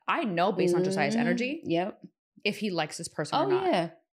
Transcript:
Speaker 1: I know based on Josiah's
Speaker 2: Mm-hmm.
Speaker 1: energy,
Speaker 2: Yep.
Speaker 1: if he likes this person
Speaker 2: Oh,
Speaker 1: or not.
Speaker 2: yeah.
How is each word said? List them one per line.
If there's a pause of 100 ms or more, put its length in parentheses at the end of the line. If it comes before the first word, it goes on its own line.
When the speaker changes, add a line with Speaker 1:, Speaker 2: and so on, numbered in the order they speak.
Speaker 1:
I
know
based
on
Josiah's
Speaker 2:
Mm-hmm.
Speaker 1:
energy,
Speaker 2:
Yep. (460)
Speaker 1:
if
he
likes
this
person
Speaker 2:
Oh,
Speaker 1:
or
not.
Speaker 2:
yeah. (280)